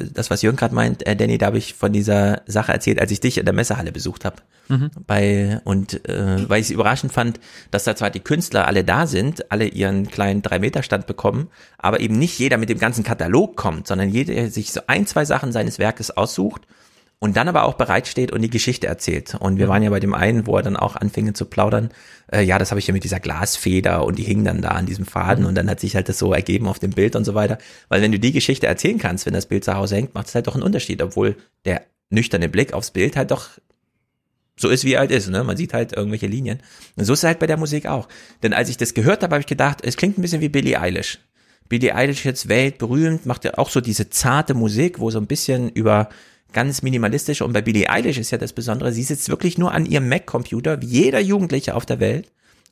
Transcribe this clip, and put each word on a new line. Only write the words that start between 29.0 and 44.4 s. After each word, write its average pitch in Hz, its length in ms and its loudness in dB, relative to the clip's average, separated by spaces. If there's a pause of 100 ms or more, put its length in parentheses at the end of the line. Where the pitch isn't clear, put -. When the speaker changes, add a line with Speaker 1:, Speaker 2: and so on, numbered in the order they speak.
Speaker 1:
wenn - 60 -2
das 95 140 -2
Bild 101 180 -2
zu 95 100 -2
Hause 98 220 -2
hängt, - 180 -4
macht's - 220 -8
halt 120 100 -2
doch - 80 -4
einen 131 80 -2
Unterschied, - 400 -2
obwohl 101 320 0 (300)
der 92 180 -2 (280)
nüchterne 98 380 0
Blick 98 240 0
aufs - 200 -6
Bild 95 240 0
halt 135 160 0
doch - 160 -6 (1080)
so - 120 0
ist, 127 160 2
wie 131 100 2
er 123 60 4
halt 139 100 2
ist, 104 180 0
ne? 95 160 0
Man 95 120 -2
sieht 170 180 -4
halt 117 180 -2
irgendwelche 104 360 -4
Linien. 120 320 -4 (360)
Und - 80 -2
so 104 100 4
ist 151 60 0
es - 40 0
halt 165 160 2
bei 160 80 0
der 156 80 2
Musik 151 300 -4
auch. 135 200 -4 (380)
Denn 110 80 2
als - 160 2
ich 120 80 -6
das - 180 -2
gehört 143 300 2
hab, 175 80 0
hab 147 80 2
ich 139 60 -6
gedacht, 139 360 0
es 123 140 -4
klingt 196 220 2
ein 185 40 2
bisschen 170 180 0
wie 156 80 0
Billie 139 320 0
Eilish. - 380 -4 (500)
Billie 120 260 2
Eilish 139 300 0
jetzt 127 240 -4
weltberühmt, 135 800 0
macht 123 180 -4
ja - 120 -2
auch 127 140 0
so 135 100 0
diese 113 300 -2
zarte 139 440 2